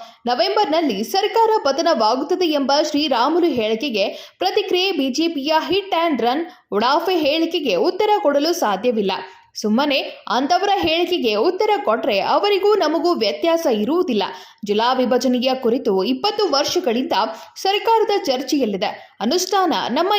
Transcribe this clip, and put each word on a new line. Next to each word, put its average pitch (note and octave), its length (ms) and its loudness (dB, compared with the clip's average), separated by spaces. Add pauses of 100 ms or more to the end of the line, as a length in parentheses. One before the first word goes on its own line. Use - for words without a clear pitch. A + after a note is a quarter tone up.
(260)
ನವೆಂಬರ್‌ನಲ್ಲಿ D4+ 800 0
ಸರ್ಕಾರ G4+ 460 2 (140)
ಪತನವಾಗುತ್ತದೆ D4 840 0
ಎಂಬ C#4+ 260 0 (180)
ಶ್ರೀರಾಮುಲು D4 560 0
ಹೇಳಿಕೆಗೆ A3+ 920 -2
ಪ್ರತಿಕ್ರಿಯೆ, F#4+ 540 0
ಬಿ C#4 180 -2
ಜೆ D4+ 180 -2
ಪಿಯ D#4 260 -2 (160)
hit E4+ 420 0
and A#3 100 -2
run C4 240 0 (260)
ಉಡಾಫೆ D4 460 2
ಹೇಳಿಕೆಗೆ D#4+ 580 0
ಉತ್ತರ F#4 340 0 (120)
ಕೊಡಲು C#4+ 320 2
ಸಾಧ್ಯವಿಲ್ಲ. G#3+ 580 0 (500)
ಸುಮ್ಮನೆ C4+ 380 2 (280)
ಅಂತವರ E4+ 460 2
ಹೇಳಿಕೆಗೆ E4 640 0
ಉತ್ತರ F4+ 340 2 (140)
ಕೊಟ್ರೆ A3 360 0
ಅವರಿಗೂ G4+ 560 2
ನಮಗೂ E4 380 2
ವ್ಯತ್ಯಾಸ E4 580 0
ಇರುವುದಿಲ್ಲ. A#3 520 0 (420)
ಜಿಲ್ಲಾ G#3+ 280 2
ವಿಭಜನೆಯ B3+ 640 0
ಕುರಿತು A3 480 0
ಇಪ್ಪತ್ತು G4 480 -2
ವರ್ಷಗಳಿಂದ C4+ 600 0 (440)
ಸರ್ಕಾರದ G#4 680 0
ಚರ್ಚೆಯಲ್ಲಿದೆ. B3 960 -2
ಅನುಷ್ಠಾನ F4+ 520 0 (140)
ನಮ್ಮ E4+ 320 0